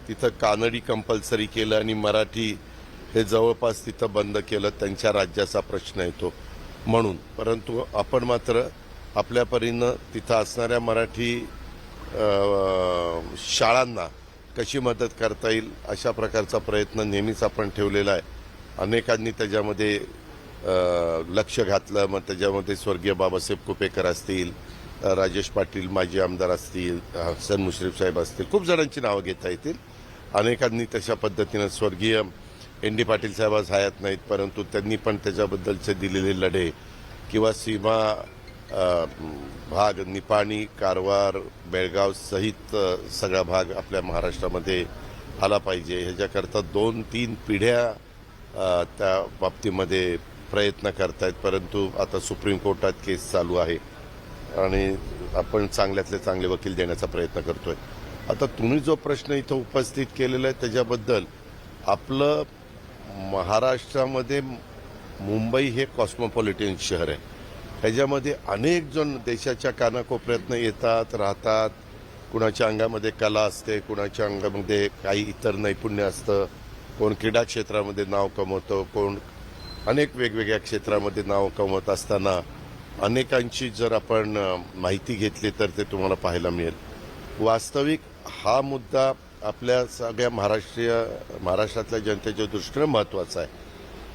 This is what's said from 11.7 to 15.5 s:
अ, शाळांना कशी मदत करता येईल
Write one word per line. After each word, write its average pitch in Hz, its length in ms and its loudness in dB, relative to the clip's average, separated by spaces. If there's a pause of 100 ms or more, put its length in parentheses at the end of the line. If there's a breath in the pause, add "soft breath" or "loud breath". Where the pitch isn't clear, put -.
अ, 107 60 -2 (1160)
शाळांना 117 720 2 (480)
कशी 123 220 -2
मदत 120 300 0 (100)
करता 110 300 0
येईल 110 220 2 (160)